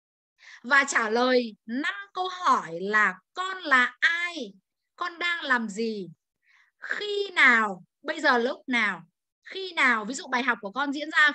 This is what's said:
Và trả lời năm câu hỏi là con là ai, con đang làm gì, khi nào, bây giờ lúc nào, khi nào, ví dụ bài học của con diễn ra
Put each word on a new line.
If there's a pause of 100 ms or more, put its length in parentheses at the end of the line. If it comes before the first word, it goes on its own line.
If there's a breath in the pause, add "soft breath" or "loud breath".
(640 loud breath)
Và
trả
lời (100)
năm (200)
câu
hỏi
là (140)
con
là
ai, (420)
con
đang
làm
gì, (680 soft breath)
khi
nào, (180)
bây
giờ
lúc
nào, (400)
khi
nào,
ví
dụ
bài
học
của
con
diễn
ra